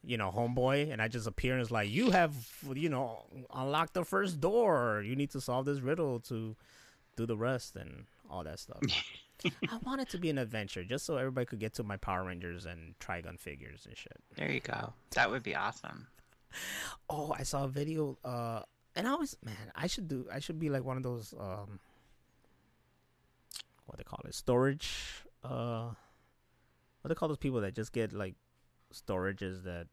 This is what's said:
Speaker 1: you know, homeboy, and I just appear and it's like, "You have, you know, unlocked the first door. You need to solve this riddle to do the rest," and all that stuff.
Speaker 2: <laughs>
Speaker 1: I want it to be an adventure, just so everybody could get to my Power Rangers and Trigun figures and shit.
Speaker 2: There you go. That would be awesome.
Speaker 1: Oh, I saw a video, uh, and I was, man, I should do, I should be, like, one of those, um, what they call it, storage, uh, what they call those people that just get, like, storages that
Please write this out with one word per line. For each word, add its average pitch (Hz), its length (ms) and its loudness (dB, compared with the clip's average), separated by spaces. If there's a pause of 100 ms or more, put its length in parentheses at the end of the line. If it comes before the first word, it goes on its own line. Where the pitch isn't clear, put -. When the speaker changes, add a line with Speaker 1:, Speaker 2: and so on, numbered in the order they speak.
Speaker 1:
you 120 120 0
know, 101 140 2
homeboy, 127 640 4
and 110 100 -2
I 110 60 2
just 113 180 -2
appear 123 280 0
and 127 80 2
it's 110 80 0
like, 104 200 4
"You 208 200 6
have, 175 240 8 (400)
you 151 140 0
know, 127 380 0 (260)
unlocked 147 420 2
the 180 100 2
first 190 360 2
door. 151 640 6
You 120 120 0
need 139 140 2
to 135 100 -4
solve 127 260 2
this 143 140 2
riddle 135 400 2
to 113 360 -4 (600)
do 117 100 2
the 117 100 2
rest," 120 400 0
and - 300 -12 (240)
all 87 140 -2
that 78 140 -6
stuff. - 240 -10
Speaker 2:
<laughs> - 600 -2
Speaker 1:
I - 380 -2
want 269 180 -2
it 254 100 -2
to 185 80 -4
be 170 120 2
an 143 80 2
adventure, 107 460 -2
just 123 200 -2
so 160 140 0
everybody 127 280 0
could 113 140 -6
get 107 140 -2
to - 80 -4
my 104 140 -2
Power 92 280 0
Rangers 87 420 -4
and 82 340 -12
Trigun 85 380 -6
figures - 480 -12
and - 100 -16
shit. - 200 -14 (180)
Speaker 2:
There - 160 0
you 135 100 2
go. - 340 -4 (160)
That 113 200 4
would 123 120 -2
be 104 120 -4
awesome. - 540 -4 (1000)
Speaker 1:
Oh, 151 260 -2
I - 60 -4
saw 139 220 0
a 139 40 0
video, 143 560 0
uh, 120 380 -2 (320)
and 196 120 2
I 262 80 4
was, 302 280 -2
man, 110 320 -8
I 165 140 0
should 185 200 -2
do, 131 240 -2
I 131 60 -4
should 156 200 -6
be, 160 120 0
like, 131 140 2
one 131 120 -2
of 131 60 -2
those, 120 360 -4
um, 101 400 -6 (2000)
what - 120 -12
they - 60 -10
call - 200 -8
it, - 100 -8
storage, - 880 2 (220)
uh, 120 460 -2 (1120)
what 135 60 -6
they 160 60 4
call 160 140 2
those 147 100 2
people 127 220 2
that 98 140 0
just 107 180 -4
get, 110 200 2
like, 95 220 -4 (580)
storages 95 720 -2
that 87 280 -6